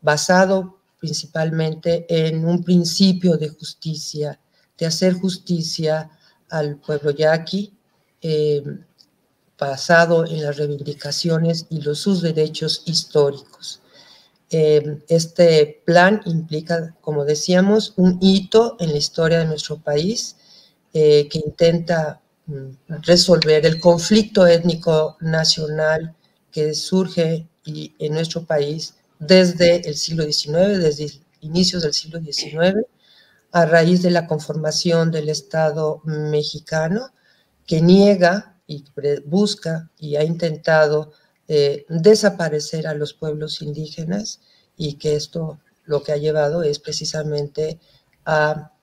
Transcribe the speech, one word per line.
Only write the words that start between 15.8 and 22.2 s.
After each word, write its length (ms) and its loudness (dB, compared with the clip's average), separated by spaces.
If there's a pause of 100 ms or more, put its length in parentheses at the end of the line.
plan 400 4
implica, 720 -6
como 240 -4
decíamos, 720 2
un 240 4
hito 640 2
en 100 -2
la 60 0
historia 420 0
de 60 0
nuestro 320 -6
país, 580 -4 (580)
eh, 360 4
que 100 -6
intenta, 800 0 (260)